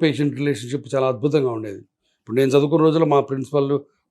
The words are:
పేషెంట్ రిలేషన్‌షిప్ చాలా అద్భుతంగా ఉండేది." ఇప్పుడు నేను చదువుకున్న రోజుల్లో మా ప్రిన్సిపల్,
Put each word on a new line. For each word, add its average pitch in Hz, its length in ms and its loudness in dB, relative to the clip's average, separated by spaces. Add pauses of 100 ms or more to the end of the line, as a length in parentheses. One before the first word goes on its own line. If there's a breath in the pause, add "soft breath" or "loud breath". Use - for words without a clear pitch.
పేషెంట్ 143 320 0
రిలేషన్‌షిప్ 131 600 -6
చాలా 131 140 0
అద్భుతంగా 131 420 0
ఉండేది." 110 280 -8
ఇప్పుడు - 580 -14
నేను 135 140 4
చదువుకున్న 147 340 4
రోజుల్లో 160 220 2
మా 143 140 4
ప్రిన్సిపల్, 139 580 -2 (320)